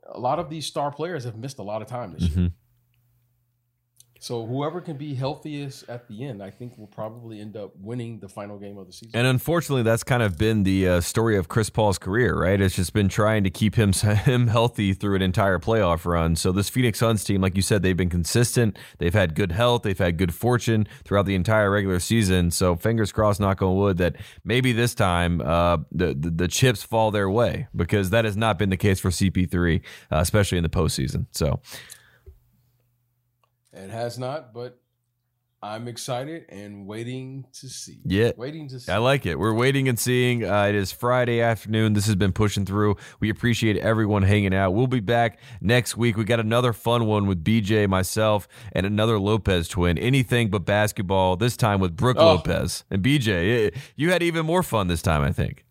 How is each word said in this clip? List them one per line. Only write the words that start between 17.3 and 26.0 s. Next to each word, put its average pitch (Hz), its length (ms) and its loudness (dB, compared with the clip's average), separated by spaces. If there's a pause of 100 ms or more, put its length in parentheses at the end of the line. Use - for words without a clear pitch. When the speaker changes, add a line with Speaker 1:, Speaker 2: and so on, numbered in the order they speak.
Speaker 2:
like 95 160 0
you 95 60 0
said, 101 200 2
they've 92 140 2
been 92 140 0
consistent. 110 680 0 (200)
They've 85 140 0
had 90 220 2
good 92 160 0
health. 120 320 2
They've 98 160 -2
had 87 200 2
good 87 140 0
fortune 113 540 0 (180)
throughout 98 220 2
the 98 80 0
entire 104 380 2
regular 98 260 2
season. 92 540 2
So 90 240 2
fingers 110 340 0
crossed, 101 300 2
knock 98 200 0
on 92 160 2
wood, 98 220 2
that 87 160 2 (300)
maybe 123 260 0
this 117 240 0
time, 87 460 2
uh, 85 380 2 (120)
the, 80 240 -2